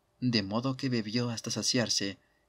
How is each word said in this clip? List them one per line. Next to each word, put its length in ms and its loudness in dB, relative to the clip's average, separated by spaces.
de 220 4
modo 340 0
que 140 -2
bebió 400 0
hasta 200 -6
saciarse 680 0